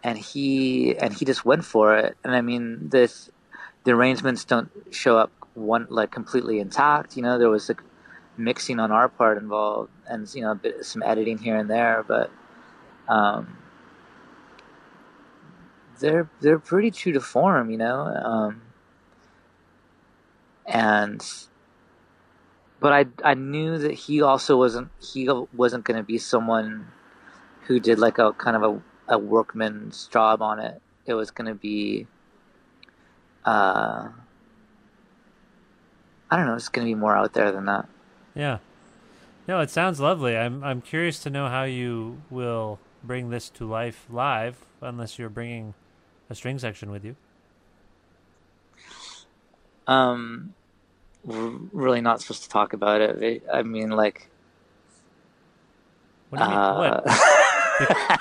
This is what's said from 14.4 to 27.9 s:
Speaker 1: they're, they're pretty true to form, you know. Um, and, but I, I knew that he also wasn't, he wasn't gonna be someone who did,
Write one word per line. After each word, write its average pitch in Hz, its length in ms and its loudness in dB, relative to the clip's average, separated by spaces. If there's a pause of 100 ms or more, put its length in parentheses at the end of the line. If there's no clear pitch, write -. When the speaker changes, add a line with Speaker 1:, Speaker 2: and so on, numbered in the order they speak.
Speaker 1:
they're, 156 280 2 (120)
they're 151 180 6
pretty 202 320 2
true 185 220 -2
to 135 80 2
form, 131 500 2
you 113 80 -4
know. 123 220 -2
Um, 113 600 -4 (2000)
and, 107 580 0 (1600)
but 143 120 4
I, 143 140 6 (220)
I 139 60 4
knew 151 440 -4
that 147 160 -2
he 147 280 0
also 135 340 4
wasn't, 123 340 2 (100)
he 131 280 -6 (240)
wasn't 120 320 0
gonna 110 200 -2
be 110 140 -4
someone 110 680 -2 (760)
who 123 180 2
did, 113 180 4